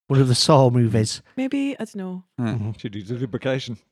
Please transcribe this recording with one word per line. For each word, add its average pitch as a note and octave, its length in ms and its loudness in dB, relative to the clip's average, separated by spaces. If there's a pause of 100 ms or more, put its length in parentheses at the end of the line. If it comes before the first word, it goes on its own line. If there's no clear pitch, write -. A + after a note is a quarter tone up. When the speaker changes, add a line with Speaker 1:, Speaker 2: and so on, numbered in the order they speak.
Speaker 1:
One C3+ 120 4
of C3 80 4
the B2 60 2
Saw C3+ 360 6
movies. A2+ 500 2 (160)
Speaker 2:
Maybe, C#4 420 -2
I A3+ 60 -8
don't G#3+ 120 -14
know. F#3 280 -10 (140)
Speaker 3:
Yeah. B2 60 -2 (100)
Speaker 1:
Mm-hmm. G#2+ 240 -4
Speaker 4:
Should A2+ 140 -10
do G#2 100 -10
the G#2+ 120 -8
lubrication. B2 640 -4 (160)